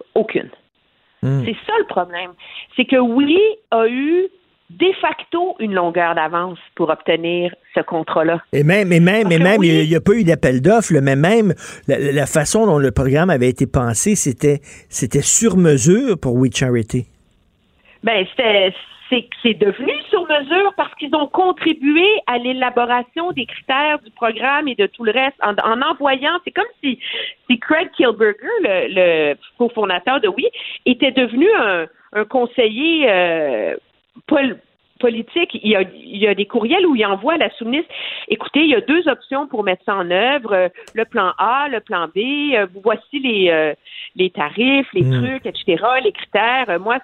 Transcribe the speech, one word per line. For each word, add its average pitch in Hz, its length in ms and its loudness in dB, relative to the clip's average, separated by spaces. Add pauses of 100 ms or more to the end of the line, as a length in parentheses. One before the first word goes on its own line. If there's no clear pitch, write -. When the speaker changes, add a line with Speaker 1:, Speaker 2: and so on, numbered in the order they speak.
(160)
Speaker 1:
Aucune. - 340 -2 (720)
Speaker 2:
Hmm. 135 240 -2
Speaker 1:
C'est 226 100 -4 (100)
ça - 140 -4
le - 60 0
problème. 180 460 -6 (440)
C'est 254 100 2
que 262 120 2
oui, 277 420 4 (320)
a 226 160 2
eu 302 400 0 (420)
de 330 300 -2
facto 349 600 -4
une 214 140 -4
longueur 175 400 0
d'avance 170 460 -4 (160)
pour 160 140 -2
obtenir 170 680 -2 (180)
ce - 60 0
contrat-là. 165 640 -2 (100)
Speaker 2:
Et 143 140 2
même, 190 260 2
et 165 80 6
même, 196 240 4
Speaker 1:
Parce 170 120 2
Speaker 2:
et - 20 4
Speaker 1:
que 165 60 4
Speaker 2:
même, 202 160 4
Speaker 1:
oui. 175 100 4
Speaker 2:
il 160 40 4
n'y 160 60 4
a, 156 40 4
il 156 80 0
y 165 40 2
a 156 60 2
pas 196 100 2
eu 220 140 4
d'appel 131 360 2
d'offres, 196 320 4
là, 143 60 6
mais 135 160 2
même 190 380 4 (340)
la, 135 100 2
la, 143 140 -2
la 139 140 0
façon 185 400 0
dont 165 120 4
le 135 140 2
programme 143 380 2
avait 127 180 2
été 127 180 0
pensé, 123 500 0
c'était, 143 440 0 (300)
c'était - 320 -2
sur 214 340 0
mesure 175 640 4
pour 120 140 -2
We 127 180 2
Charity. 123 520 -2 (960)
Speaker 1:
Ben, 208 280 0
c'était, 202 420 2 (360)
c'est, 240 200 -2 (120)
c'est 226 120 2
devenu 208 400 0 (160)
sur 349 180 0
mesure 311 480 0
parce 285 200 -4
qu'ils 294 200 -4
ont 294 120 0
contribué 320 800 0 (200)
à 247 120 -2
l'élaboration 247 920 -2
des 254 140 -6
critères 294 540 -4
du 220 120 -20
programme 254 560 -2
et 240 80 -6
de 196 120 0
tout 233 180 -10
le 214 80 0
reste 269 280 -2
en, 208 120 0 (100)
en 226 180 0
envoyant, 294 600 -2
c'est 359 80 -12
comme 392 140 -2 (180)
si, 262 160 -4 (500)
si 240 80 2
Craig 311 380 -2
Kielburger, 220 400 2 (280)
le, 180 260 0
le 165 480 2 (200)
cofondateur 233 640 -2
de 214 80 0
Oui, 214 180 -4 (400)
était 262 280 2
devenu 254 340 2 (100)
un, 190 280 0 (260)
un 214 140 -2
conseiller, 254 840 0
euh, 156 640 0 (500)
pol-, 269 340 0 (400)
politique. 240 540 -2
Il - 160 -4
y - 60 4
a, 190 80 2 (100)
il 90 240 -16
y 208 100 2
a 202 60 2
des 202 140 -2
courriels 254 400 0
où 285 80 2
il 214 100 0
envoie 202 300 -2
à - 20 -4
la 226 140 -6
sous-ministre, « 247 420 -6 (360)
Écoutez, - 320 -2
il 320 80 4
y 254 60 4
a 196 60 2
deux 320 260 0
options 269 400 -4
pour 214 160 -6
mettre 185 220 -4
ça 202 100 -2
en 180 140 -4
œuvre, 220 440 0
euh, 185 160 2 (260)
le 220 100 -4
plan 190 320 -2
A, 254 320 0
le 226 120 -6
plan 175 260 -6
B, 269 480 -4
euh, 208 100 0 (180)
voici 220 360 -4
les, 208 320 0
euh, 156 220 0 (420)
les 185 160 -2
tarifs, 247 600 -2
les 180 100 0
Speaker 2:
Hmm. 127 200 0
Speaker 1:
trucs, 262 220 -6
et 190 100 -8
cetera, 208 440 -2
les - 120 -2
critères. 233 580 -2
Euh, 175 100 -2
moi, 226 240 -2